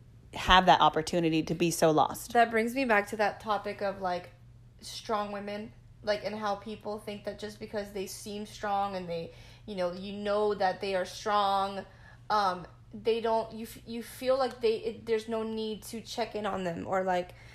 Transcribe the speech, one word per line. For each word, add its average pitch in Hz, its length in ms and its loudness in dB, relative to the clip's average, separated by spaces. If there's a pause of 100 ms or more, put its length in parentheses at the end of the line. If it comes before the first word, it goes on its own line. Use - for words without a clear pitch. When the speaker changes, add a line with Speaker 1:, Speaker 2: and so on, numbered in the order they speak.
(340)
Speaker 1:
have 185 320 8
that 175 160 8
opportunity 160 640 4
to 175 100 -2
be 170 160 2
so 160 220 4
lost. - 420 2
Speaker 2:
That 233 160 6
brings 226 240 0
me 269 120 0
back 208 240 2
to 226 80 -6
that 208 240 0
topic 202 420 -4
of, 196 180 -4
like, 180 300 -4 (500)
strong 208 500 -4
women, 208 400 -8 (320)
like, 208 220 -2
and 202 100 -4
how 208 200 -2
people 208 420 -10
think 208 280 -10
that 208 120 -6
just 214 220 -10
because 208 340 -8
they 202 140 -6
seem 208 400 -10
strong 202 480 -4
and 185 120 -6
they, 165 220 -6 (380)
you 214 80 -8
know, 180 180 0
you 190 200 -10
know 208 420 2
that 185 260 2
they 196 140 -2
are 185 100 0
strong, 196 800 0 (460)
um, 185 340 2 (380)
they 226 180 2
don't, 226 320 0
you 226 140 -10
f-, - 180 -16
you 233 160 -8
feel 254 340 0
like 247 260 0
they, 220 160 4
it, 214 280 -6
there's 220 240 0
no 220 140 0
need 220 400 -4
to 226 180 -10
check 220 320 -6
in 208 140 -4
on 190 160 -2
them 175 240 -4
or, 190 160 0
like, 180 320 0 (200)